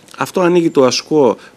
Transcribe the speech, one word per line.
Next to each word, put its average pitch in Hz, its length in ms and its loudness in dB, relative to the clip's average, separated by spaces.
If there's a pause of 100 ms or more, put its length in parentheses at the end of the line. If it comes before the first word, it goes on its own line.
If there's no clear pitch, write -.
(180)
Αυτό 139 240 -4
ανοίγει 175 280 0
το 139 160 2
ασκό 127 520 0 (200)